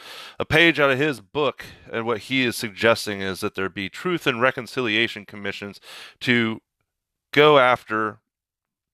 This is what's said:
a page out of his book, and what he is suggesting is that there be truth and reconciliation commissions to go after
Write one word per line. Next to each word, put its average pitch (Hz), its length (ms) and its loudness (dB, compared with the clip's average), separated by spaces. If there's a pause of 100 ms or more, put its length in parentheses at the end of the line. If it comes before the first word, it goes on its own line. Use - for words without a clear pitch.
(400)
a - 60 -6
page 156 340 4
out 139 100 4
of 131 80 2
his 139 240 -2
book, 139 420 -4 (280)
and 113 160 -6
what 113 140 -2
he 131 220 -2
is 110 120 0
suggesting 107 680 0
is 95 200 -6
that 104 120 -4
there 95 160 -4
be 98 180 -8
truth - 380 -6
and 120 160 -2
reconciliation 113 840 -2
commissions 101 520 -10 (420)
to 117 380 0 (720)
go 147 280 8
after 110 580 0 (760)